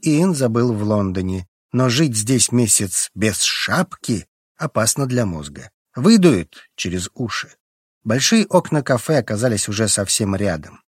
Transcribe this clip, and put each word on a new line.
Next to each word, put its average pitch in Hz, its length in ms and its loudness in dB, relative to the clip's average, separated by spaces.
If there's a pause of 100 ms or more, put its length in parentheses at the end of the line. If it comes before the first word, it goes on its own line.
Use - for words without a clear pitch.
Иэн 165 320 2
забыл 120 380 0
в 104 100 -4
Лондоне, 95 640 -2 (240)
но 127 180 2
жить 127 280 0
здесь 110 340 0
месяц 110 640 0
без 104 280 -2
шапки - 840 -4 (300)
опасно 131 500 -2
для 123 200 0
мозга. 73 440 -10 (240)
Выдует 156 600 4 (180)
через 90 400 -6
уши. - 400 -8 (480)
Большие 135 440 2
окна 160 360 2
кафе 135 360 0
оказались 110 500 -2
уже 107 180 -2
совсем 98 480 -2
рядом. 92 560 -4